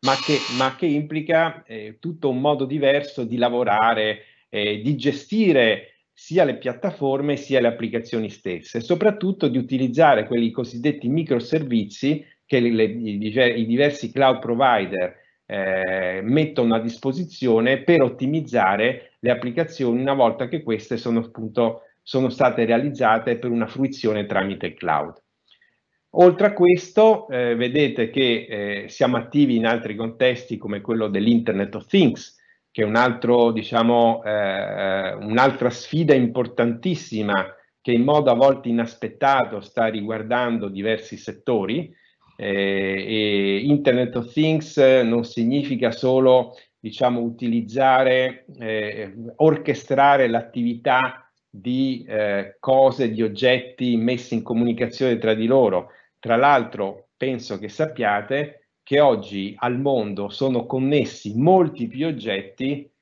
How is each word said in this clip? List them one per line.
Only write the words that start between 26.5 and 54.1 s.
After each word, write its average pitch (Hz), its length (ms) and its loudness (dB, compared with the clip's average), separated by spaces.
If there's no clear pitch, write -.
questo, 190 760 4
eh, 123 260 0
vedete 123 560 0
che, 123 380 0
eh, 104 400 -6
siamo 127 280 0
attivi 127 400 2
in 113 80 0
altri 113 300 -2
contesti 117 640 -2
come 101 220 -8
quello 110 280 -2
dell'Internet 101 680 0
of - 100 -12
Things, - 500 2
che 113 100 -2
è - 20 2
un 104 100 -2
altro, 120 560 4
diciamo, 113 760 2
eh, 98 880 -2
un'altra 120 560 0
sfida 151 440 0
importantissima 117 1400 -2
che - 100 -6
in 120 120 4
modo 147 280 4
a 120 40 6
volte 117 340 2
inaspettato 117 920 -2
sta 113 260 -2
riguardando 110 840 -4
diversi 101 480 -6
settori. 113 760 -4
Eh, 101 100 -10
e 98 1160 -2
Internet 127 520 2
of 120 160 -6
Things 156 460 0
non 123 460 4
significa 131 640 -2
solo, 127 680 2
diciamo, 120 420 -2
utilizzare, 127 1300 0
eh, 107 560 -6
orchestrare 143 920 4
l'attività 120 1000 -2
di, 123 600 -4
eh, 101 500 -4
cose, 131 520 2
di 110 120 -2
oggetti 123 760 0
messi 120 380 -2